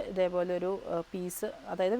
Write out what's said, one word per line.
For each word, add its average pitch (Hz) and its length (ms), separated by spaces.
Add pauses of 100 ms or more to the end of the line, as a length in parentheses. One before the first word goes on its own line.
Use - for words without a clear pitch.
(120)
ഇതേപോലെ 180 480
ഒരു, 185 120 (220)
ആ, 170 40 (160)
പീസ്, 180 360 (220)
അതായത് 190 280